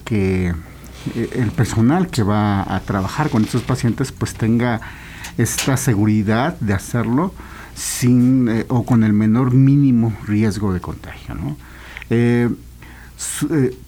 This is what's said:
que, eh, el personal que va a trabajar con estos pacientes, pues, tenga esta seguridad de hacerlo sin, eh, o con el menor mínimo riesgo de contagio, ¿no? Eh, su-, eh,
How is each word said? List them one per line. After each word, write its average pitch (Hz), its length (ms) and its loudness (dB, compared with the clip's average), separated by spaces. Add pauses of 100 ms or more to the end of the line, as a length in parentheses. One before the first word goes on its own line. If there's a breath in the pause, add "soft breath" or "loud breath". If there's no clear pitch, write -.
que, 95 480 0 (640 loud breath)
eh, 117 180 -2
el 120 160 0
personal 127 600 2
que - 120 0
va 104 400 2
a 92 200 -2
trabajar 98 500 -2
con 110 120 2
estos 117 200 -2
pacientes, 123 480 -2
pues, - 240 -6
tenga 117 460 0 (580 loud breath)
esta 127 380 0
seguridad 107 800 0
de 101 160 0
hacerlo 123 580 -2 (400 loud breath)
sin, 123 760 2
eh, 113 180 0
o 123 180 0
con 113 200 4
el 107 80 4
menor 110 400 2
mínimo 135 600 4 (140)
riesgo 104 460 0
de 90 80 -2
contagio, - 520 -12
¿no? 143 220 -6 (540 loud breath)
Eh, 240 400 4 (640 loud breath)
su-, - 400 -6
eh, 127 180 2 (140)